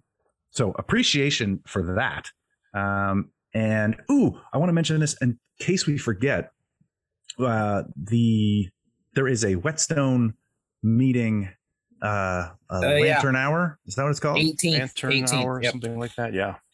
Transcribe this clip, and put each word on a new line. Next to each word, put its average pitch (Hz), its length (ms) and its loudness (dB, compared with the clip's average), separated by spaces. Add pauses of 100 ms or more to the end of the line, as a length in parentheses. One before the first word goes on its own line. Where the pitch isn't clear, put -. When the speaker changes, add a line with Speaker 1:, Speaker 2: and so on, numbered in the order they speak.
(500)
Speaker 1:
so 104 280 -2
appreciation 139 880 0
for 92 280 -2
that. 110 360 -2 (480)
Um, 98 520 -2 (240)
and, 110 420 0 (140)
ooh, 240 300 2 (120)
I - 60 0
wanna 170 140 2
mention 160 260 2
this 151 220 0
in 123 180 0 (220)
case 180 260 0
we 147 120 0
forget. 113 520 -2 (880)
Uh, 107 440 0 (140)
the, 107 720 2 (460)
there 135 140 2
is 113 160 0
a 98 120 2
Whetstone 131 800 0 (480)
meeting, 113 680 2 (540)
uh, - 40 -2
uh, 92 440 -2 (200)
Speaker 2:
Uh, 92 100 -2 (160)
yeah. 151 180 2
Speaker 1:
Lantern 139 220 2
Hour. 151 500 0
Is 98 80 -12
that 131 80 -2
what 143 80 0
it's 139 100 -2
called? 147 180 0
Speaker 2:
Eighteenth, 156 400 0
Speaker 3:
Lantern 131 340 -4
Speaker 2:
eighteenth, 131 200 0
Speaker 3:
Hour, 127 300 -2
Speaker 2:
yep. 120 100 0
Speaker 3:
something 117 260 -6
like 117 180 -6
that. 117 180 -4
Yeah. 95 220 -2 (180)